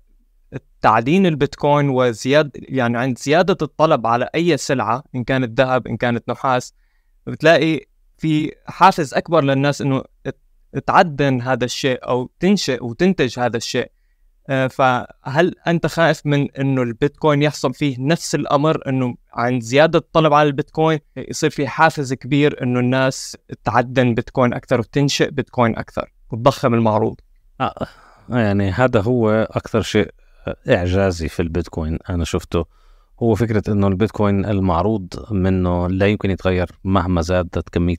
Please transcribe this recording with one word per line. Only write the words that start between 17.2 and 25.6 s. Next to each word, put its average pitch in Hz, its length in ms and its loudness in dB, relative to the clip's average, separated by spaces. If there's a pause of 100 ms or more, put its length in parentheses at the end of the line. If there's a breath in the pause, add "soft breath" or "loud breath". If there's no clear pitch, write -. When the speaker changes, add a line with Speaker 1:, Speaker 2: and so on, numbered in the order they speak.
Speaker 1:
يحصل 147 320 -2
فيه 139 240 -4
نفس 151 360 -2
الأمر، 147 540 0
إنه 127 260 -2 (180)
عند 123 300 -2
زيادة 147 360 4
الطلب 156 340 0
على 151 140 4
البيتكوين 151 520 -2 (180)
يصير 135 340 -4
في 135 180 -4
حافز 151 440 0
كبير 143 500 0
إنه 123 180 0
الناس 131 560 -2 (280)
تعدن 123 500 2
بيتكوين 123 400 -2
أكثر - 260 -2
وتنشئ 143 500 0
بيتكوين 123 480 -2